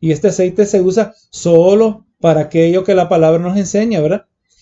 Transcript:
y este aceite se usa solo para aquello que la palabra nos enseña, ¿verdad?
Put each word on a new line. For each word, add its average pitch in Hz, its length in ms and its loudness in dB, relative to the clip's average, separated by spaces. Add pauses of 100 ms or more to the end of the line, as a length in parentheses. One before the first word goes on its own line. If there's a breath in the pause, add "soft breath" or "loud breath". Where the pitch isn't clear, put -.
y 160 120 0
este 156 160 0
aceite 185 360 -2
se 202 160 0
usa 190 340 -2 (160 soft breath)
solo 196 760 2 (140)
para 156 200 2
aquello 170 440 0
que 196 100 0
la 175 140 0
palabra 165 300 2
nos 180 200 -4
enseña, 202 420 -2
¿verdad? 165 260 -4 (360)